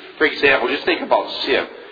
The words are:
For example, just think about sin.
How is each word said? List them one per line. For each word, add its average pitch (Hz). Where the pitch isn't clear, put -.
For 233
example, 139
just 143
think 170
about 110
sin. 107